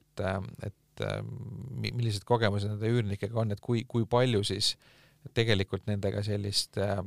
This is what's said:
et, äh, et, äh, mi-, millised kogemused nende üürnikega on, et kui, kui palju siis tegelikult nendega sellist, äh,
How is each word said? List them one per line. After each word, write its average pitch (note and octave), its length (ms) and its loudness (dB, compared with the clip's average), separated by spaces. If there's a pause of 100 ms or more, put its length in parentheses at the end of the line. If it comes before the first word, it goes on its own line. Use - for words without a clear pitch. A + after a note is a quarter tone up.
et, - 260 -6
äh, F#2+ 160 0 (240)
et, - 400 -8
äh, - 160 -4
mi-, - 720 -6
millised A2+ 320 -2
kogemused G#2 480 2
nende A2 160 0
üürnikega A2 480 0
on, G#2+ 160 0
et - 80 -10
kui, A#2+ 240 0
kui A#2 240 0
palju A#2+ 400 4
siis - 240 0 (600)
tegelikult G#2 560 2
nendega G2+ 320 0
sellist, G2+ 560 -2
äh, G2 280 0